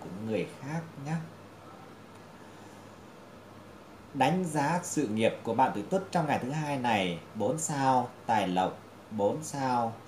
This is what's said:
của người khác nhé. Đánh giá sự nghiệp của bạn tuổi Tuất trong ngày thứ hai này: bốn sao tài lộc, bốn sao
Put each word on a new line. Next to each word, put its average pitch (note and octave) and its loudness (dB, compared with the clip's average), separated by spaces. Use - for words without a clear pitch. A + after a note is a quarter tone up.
của - -10
người G#2+ 0
khác D3+ -4
nhé. D#3 -2
Đánh D3+ 4
giá D#3 2
sự C#3+ 0
nghiệp A2 4
của A2+ 0
bạn B2+ 6
tuổi G2+ -2
Tuất F#3+ 0
trong E3 2
ngày C3+ 2
thứ B2 -4
hai D3 0
này: G2+ 2
bốn A2 2
sao C3 4
tài G#2+ 4
lộc, F2+ 4
bốn A2 2
sao B2+ 0